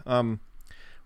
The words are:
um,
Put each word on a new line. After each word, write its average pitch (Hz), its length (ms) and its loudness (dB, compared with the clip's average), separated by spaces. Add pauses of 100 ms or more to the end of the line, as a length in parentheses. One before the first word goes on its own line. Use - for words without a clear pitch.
um, 117 340 4 (680)